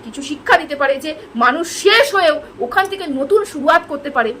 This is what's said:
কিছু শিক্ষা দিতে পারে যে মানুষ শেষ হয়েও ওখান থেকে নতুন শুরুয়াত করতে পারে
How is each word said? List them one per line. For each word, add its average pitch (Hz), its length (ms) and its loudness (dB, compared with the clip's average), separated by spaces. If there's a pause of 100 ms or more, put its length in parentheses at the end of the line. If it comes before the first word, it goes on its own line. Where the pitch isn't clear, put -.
কিছু 240 180 -14
শিক্ষা 302 360 -2
দিতে 311 180 -4
পারে 277 200 0
যে 302 200 -8 (200)
মানুষ 247 300 2 (180)
শেষ 453 220 6 (100)
হয়েও 330 200 4 (240)
ওখান 381 320 0
থেকে 381 160 -8
নতুন 277 380 2
শুরুয়াত 320 420 0
করতে 294 220 -8
পারে 233 300 -2